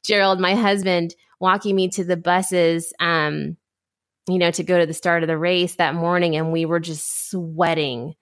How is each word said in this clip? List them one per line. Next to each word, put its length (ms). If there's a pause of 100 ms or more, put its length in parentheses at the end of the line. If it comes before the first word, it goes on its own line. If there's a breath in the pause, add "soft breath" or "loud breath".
Gerald, 380
my 140
husband, 600 (240 soft breath)
walking 360
me 140
to 140
the 140
buses, 840
um, 580 (720)
you 100
know, 120
to 120
go 160
to 80
the 60
start 300
of 40
the 100
race 380
that 200
morning. 420
And 140
we 140
were 160
just 500
sweating. 920